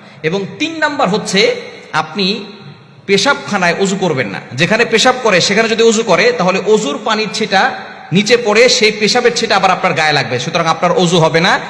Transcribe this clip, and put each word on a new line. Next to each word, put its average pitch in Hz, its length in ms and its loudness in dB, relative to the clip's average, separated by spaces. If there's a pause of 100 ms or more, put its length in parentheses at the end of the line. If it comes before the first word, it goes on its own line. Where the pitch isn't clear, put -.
(220)
এবং 185 220 -4 (140)
তিন 320 180 -4
নাম্বার 285 320 -2
হচ্ছে 190 520 0 (320)
আপনি 196 520 -4 (600)
পেশাবখানায় 196 720 0
অজু 190 180 0
করবেন 135 320 -2
না। 92 120 -8 (120)
যেখানে 175 320 0
পেশাব 226 380 2
করে 196 180 2
সেখানে 214 280 0
যদি 220 140 0
অজু 226 200 4
করে 196 300 2
তাহলে 180 340 0
অজুর 220 380 0
পানির 214 300 -2
ছিটা 214 360 0 (420)
নিচে 208 240 4
পড়ে 220 320 4
সেই 214 240 2
পেশাবের 220 440 0
ছিটা 214 200 0
আবার 190 140 4
আপনার 175 240 0
গায়ে 156 180 0
লাগবে, 123 260 -2
সুতরাং 170 280 -2
আপনার 175 260 0
অজু 175 260 2
হবে 160 220 2
না। 214 180 2 (120)